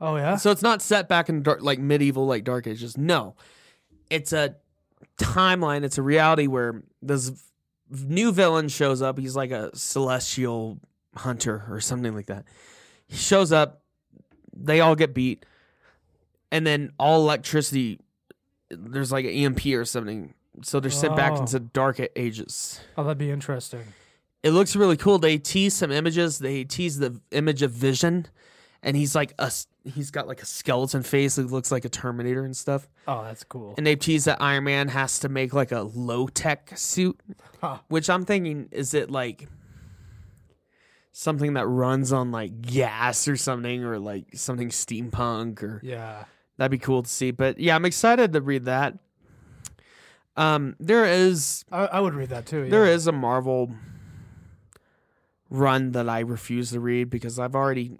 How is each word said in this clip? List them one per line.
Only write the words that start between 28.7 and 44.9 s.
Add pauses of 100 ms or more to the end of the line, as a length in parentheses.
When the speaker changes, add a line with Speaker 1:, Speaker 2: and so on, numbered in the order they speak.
Speaker 2:
and
he's,
like,
a
s-, (160)
he's
got,
like,
a
skeleton
face.
He
looks
like
a
Terminator
and
stuff. (200)
Speaker 1:
Oh,
that's
cool.
Speaker 2:
And
they
tease
that
Iron
Man
has
to
make,
like,
a
low-tech
suit, (400)
Speaker 1:
Huh.
Speaker 2:
which
I'm
thinking,
is
it,
like, (1600)
something
that
runs
on,
like,
gas
or
something,
or,
like,
something
steampunk,